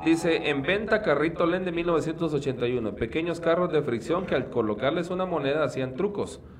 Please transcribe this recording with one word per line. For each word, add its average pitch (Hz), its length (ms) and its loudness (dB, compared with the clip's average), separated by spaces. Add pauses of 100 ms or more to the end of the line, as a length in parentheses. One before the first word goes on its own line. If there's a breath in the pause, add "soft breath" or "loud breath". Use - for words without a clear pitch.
Dice, 160 420 2
"En 139 140 0
venta 208 400 2
carrito 160 440 2
Len 185 180 0
de 175 80 -2
mil 170 140 -2
novecientos 156 460 0
ochenta 127 360 -2
y 123 100 0
uno. 104 160 -2
Pequeños 156 460 -2
carros 175 320 2
de 151 100 4
fricción 147 420 0
que 180 120 0
al 123 140 0
colocarles 127 600 0
una 185 160 -2
moneda 151 380 0
hacían 127 300 -2
trucos. 185 460 -4 (200 soft breath)